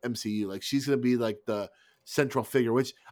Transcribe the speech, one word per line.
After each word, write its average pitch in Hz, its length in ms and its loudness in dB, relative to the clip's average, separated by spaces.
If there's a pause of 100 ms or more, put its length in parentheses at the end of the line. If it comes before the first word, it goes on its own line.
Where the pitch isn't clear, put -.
M 120 120 -4
C 107 140 -6 (120)
U. 101 60 -2
Like, 95 140 -8
she's 139 240 -2
gonna 139 120 2
be, 123 200 4
like, 113 300 0
the 104 240 -2 (320)
central 135 400 0
figure, 120 280 2
which 131 220 2 (180)